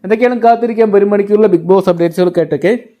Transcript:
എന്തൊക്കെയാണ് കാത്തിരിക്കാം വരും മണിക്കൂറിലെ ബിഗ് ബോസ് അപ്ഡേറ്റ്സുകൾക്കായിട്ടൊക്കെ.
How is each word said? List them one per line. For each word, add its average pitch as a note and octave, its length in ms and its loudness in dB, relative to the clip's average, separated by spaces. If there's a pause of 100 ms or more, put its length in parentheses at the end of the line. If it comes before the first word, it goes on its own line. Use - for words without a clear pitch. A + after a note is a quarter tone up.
എന്തൊക്കെയാണ് A#3 340 -2 (100)
കാത്തിരിക്കാം A3+ 480 0
വരും G3+ 200 2
മണിക്കൂറിലെ G#3 400 0
ബിഗ് E3 160 -4
ബോസ് F#3+ 220 2
അപ്ഡേറ്റ്സുകൾക്കായിട്ടൊക്കെ. E3+ 800 -2 (260)